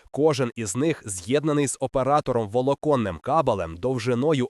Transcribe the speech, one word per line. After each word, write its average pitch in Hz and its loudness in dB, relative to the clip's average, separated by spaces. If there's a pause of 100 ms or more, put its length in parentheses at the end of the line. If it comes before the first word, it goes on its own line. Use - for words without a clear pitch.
(120)
Кожен 135 2
із 110 -6
них 147 -2
з'єднаний 139 0
з - -6
оператором 131 0
волоконним 127 0
кабелем 113 0
довжиною 123 0